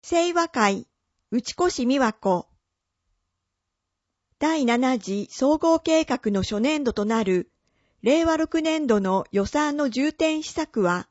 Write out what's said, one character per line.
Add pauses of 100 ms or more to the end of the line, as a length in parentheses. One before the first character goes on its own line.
清
和
会、 (420)
内
越
美
和
子。 (1900)
第
七
次
総
合
計
画
の
初
年
度
と
な
る (520)
令
和
六
年
度
の
予
算
の
重
点
施
策
は。